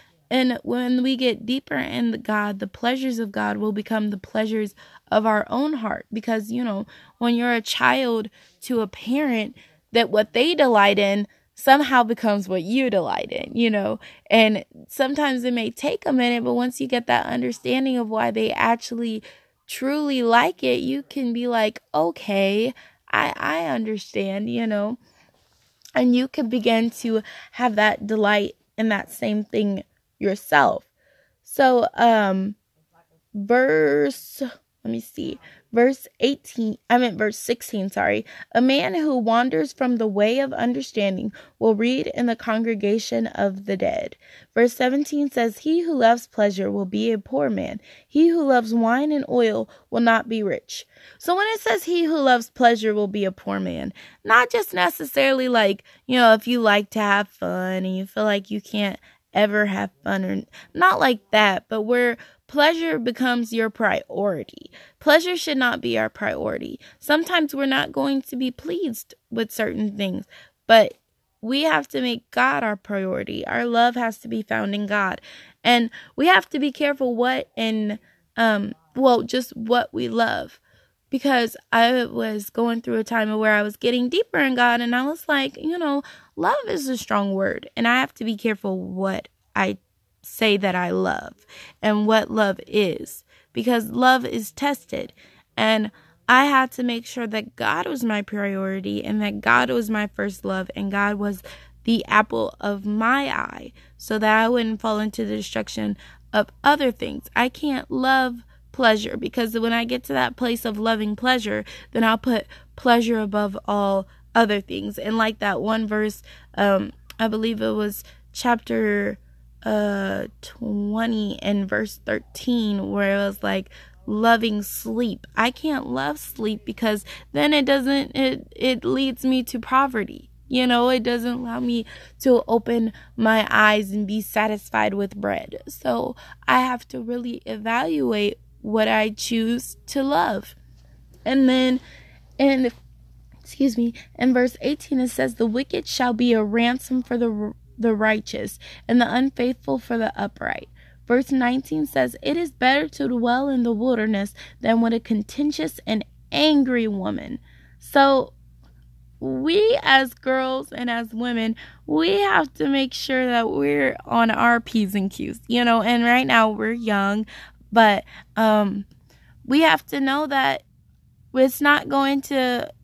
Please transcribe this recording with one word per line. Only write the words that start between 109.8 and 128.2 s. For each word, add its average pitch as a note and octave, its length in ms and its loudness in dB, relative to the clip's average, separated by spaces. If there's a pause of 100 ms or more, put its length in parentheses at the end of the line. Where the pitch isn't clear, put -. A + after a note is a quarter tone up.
get B3 200 -6
to C#4 80 -6
that B3+ 220 0
place A#3+ 300 -4
of G#3+ 120 -6
loving G#3+ 380 -2
pleasure, G#3+ 480 -2 (280)
then A3+ 120 0
I'll A3+ 140 2
put A#3 280 -2 (300)
pleasure A#3 440 2
above G#3 440 -2
all G3 420 -2 (280)
other G#3 260 4
things. G3 380 -8
And A3 200 -4
like A3 220 0
that G3 220 -2
one A3 260 -2
verse, G#3+ 340 -4 (340)
um, G3 360 2 (260)
I A3+ 120 0
believe A3 320 -4
it A3 100 0
was G#3 320 -4 (300)
chapter, A3 840 -2 (460)
uh, G3+ 640 -2 (140)
twenty G#3+ 1000 -4
and G3+ 280 -2
verse G#3 360 -4
thirteen, G3+ 840 -4
where G3 240 0
it G3+ 100 0
was G3 160 -6
like, G2+ 280 -4 (360)
loving A3 560 2
sleep. A3 640 -6 (120)
I G#3+ 140 2
can't D4+ 360 -4
love C4+ 320 -4
sleep, G#3+ 460 -8
because G#3+ 400 -4 (260)
then D4 220 2
it D4 100 2
doesn't, C#4 500 0
it, C4 400 -2